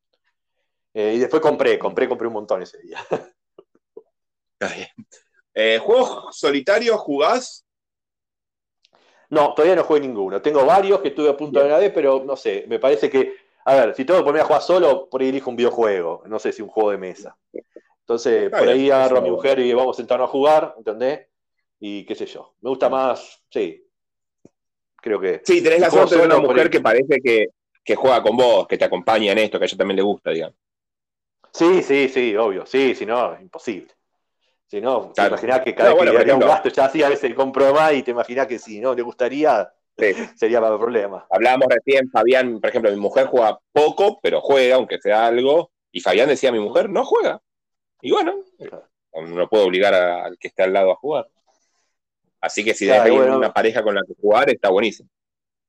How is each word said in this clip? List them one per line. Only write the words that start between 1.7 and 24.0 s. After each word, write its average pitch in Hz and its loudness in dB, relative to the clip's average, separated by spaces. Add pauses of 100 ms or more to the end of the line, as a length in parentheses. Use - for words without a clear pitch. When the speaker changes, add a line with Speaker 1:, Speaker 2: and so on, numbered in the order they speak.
Speaker 1:
compré, 101 -4
compré 117 -6
un 113 -10
montón 104 -6
ese - -18
día. - -20 (120)
<laughs> - -8 (1200)
Speaker 2:
Está 95 -8
bien. 92 -16 (680)
Eh, 113 0
¿juegos - -2
solitarios 196 0
jugás? 165 -4 (1600)
Speaker 1:
No, 143 0
todavía 170 4
no 165 2
jugué 151 2
ninguno. 101 -6
Tengo 147 2
varios 190 2
que 143 -4
estuve 151 -2
a 139 0
punto 147 -2
de 139 4
Speaker 2:
Bien. 151 2
Speaker 1:
ganar, 196 2
pero 135 0
no 139 -8
sé, 101 -6
me 113 -4
parece 143 0
que, 131 0 (300)
a 139 4
ver, 113 2
si 131 -6
tengo 175 4
que 151 2
ponerme 147 2
a 135 0
jugar 143 2
solo, 170 2
por 131 -4
ahí 131 0
elijo 131 -6
un 117 -8
videojuego, 110 -2
no 107 -8
sé 104 -4
si - -14
un 101 -14
juego 107 0
de 98 -4
mesa. 92 -14 (680)
Entonces, 117 0
Speaker 2:
Está 202 -2
Speaker 1:
por 127 2
Speaker 2:
bien, 120 4
Speaker 1:
ahí 135 0
Speaker 2:
es 139 4
Speaker 1:
agarro 131 2
a - 2
Speaker 2:
una - 0
Speaker 1:
mi 90 -2
Speaker 2:
buena. 90 -4 (140)
Speaker 1:
mujer 135 0
y 123 0
vamos 123 0
a - -12
sentarnos 123 -2
a - -16
jugar, 151 2
¿entendés? 113 -6 (520)
Y 101 -12
qué 107 -10
sé 104 -10
yo. - -20
Me 117 -8
gusta 135 -2
más, 131 -4
sí. 90 -8 (1120)